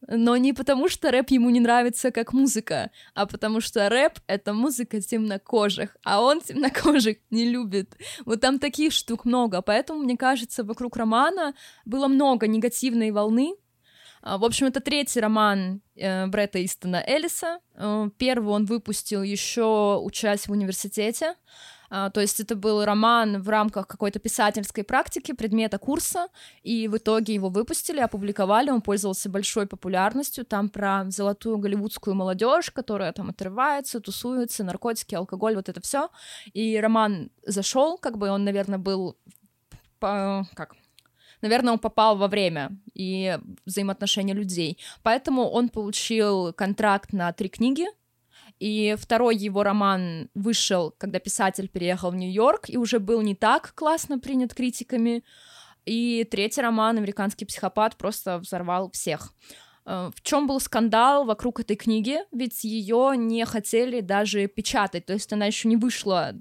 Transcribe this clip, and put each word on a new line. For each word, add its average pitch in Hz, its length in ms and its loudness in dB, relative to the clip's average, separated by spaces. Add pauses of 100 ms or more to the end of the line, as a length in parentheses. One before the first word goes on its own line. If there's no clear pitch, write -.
но 233 300 4
не 262 160 4
потому, 269 360 2
что 330 220 0
рэп 254 200 2
ему 247 200 6
не 240 80 6
нравится 240 540 4
как 233 200 -4
музыка, 220 600 2 (220)
а 202 120 0
потому 214 340 -2
что 208 280 0
рэп — 262 400 2
это 202 240 -2
музыка 233 480 -2
темнокожих, 208 1040 -2
а 202 180 2
он 294 180 4
темнокожих 262 760 2 (140)
не 226 200 0
любит. 208 460 -4 (280)
Вот 226 160 -2
там 269 200 2
таких 302 320 0
штук - 320 -4
много, 233 380 2
поэтому, 285 420 0
мне 247 120 0
кажется, 254 460 0
вокруг 233 340 -8
романа 269 580 2 (320)
было 269 200 0
много 269 400 4
негативной 226 640 2
волны. 220 440 2 (680)
А, 196 160 -4
в 202 60 2
общем, 233 240 2
это 262 120 0
третий 285 400 0
роман, 202 600 2 (160)
э, 190 320 -2
Бретта 202 360 0
Истона 180 400 -2
Эллиса. 330 540 -2 (160)
Э, 208 420 -2
первый 240 380 0
он 214 100 2
выпустил 208 600 -4
ещё 208 800 2
учась 202 420 -2
в 208 60 -4
университете. 208 840 -2 (560)
А, 196 200 -4
то 208 100 0
есть 202 180 0
это 220 160 -4
был 208 300 2
роман 214 580 4
в 190 60 -6
рамках 214 380 0
какой-то 202 320 -4
писательской 208 640 -2
практики, - 480 -2
предмета 220 460 0
курса, 339 500 -2 (340)
и 226 240 -2
в 208 120 0
итоге 220 340 2
его 190 160 -2
выпустили, 240 520 -2
опубликовали, 208 680 2
он 240 120 2
пользовался 196 480 -2
большой 196 360 -2
популярностью, 196 800 -2
там 208 240 -2
про 196 420 -2
золотую 202 460 -2
голливудскую 202 580 -2
молодёжь, 196 560 2
которая 202 420 -4
там - 180 -10
отрывается, 247 720 -2
тусуется, 240 640 -4
наркотики, 208 500 -6
алкоголь, 190 400 -2
вот 190 160 -6
это 180 100 -14
всё. 285 300 -4 (420)
И 220 260 0
роман 214 520 2 (160)
зашёл, 262 520 0
как 233 200 -6
бы 202 100 0
он, 202 160 0
наверное, 196 340 0
был 190 380 -4 (840)
по-, 196 460 -2 (100)
как? - 200 -14 (680)
Наверное, 240 320 4
он 226 60 2
попал 220 380 4
во 196 120 2
время 180 420 0 (240)
и 190 440 -2 (260)
взаимоотношения 196 680 -2
людей. 180 420 -4 (260)
Поэтому 254 460 2
он 240 200 2
получил 208 840 0
контракт 202 600 0
на 175 200 -2
три 190 160 -6
книги, 269 380 0 (720)
и 214 400 0
второй 226 380 2
его 202 260 0
роман 196 720 0
вышел, 196 640 0
когда 190 220 -6
писатель 190 480 -2
переехал 175 420 -4
в 180 60 -4
Нью-Йорк, 208 520 2
и - 80 -8
уже 240 220 0
был 214 240 0
не 202 140 0
так 240 400 2
классно 311 420 -2
принят 254 360 -2
критиками. 233 680 -2 (640)
И 233 440 0
третий 220 300 -2
роман 226 380 2
«Американский 202 460 -4
психопат» 214 520 -2
просто 185 420 -6
взорвал 180 520 -4
всех. - 420 -6 (540)
Э, 180 280 -6
в - 80 -20
чём 294 260 2
был 269 120 0
скандал 240 640 4
вокруг 233 360 -2
этой 214 160 -2
книги? 220 420 -2 (140)
Ведь 247 320 -6
её 226 500 2
не 226 320 0
хотели 233 540 0
даже 202 480 0
печатать, 196 580 -2
то 180 80 -6
есть 202 180 -6
она 208 140 0
ещё 214 220 0
не 226 80 6
вышла 196 640 0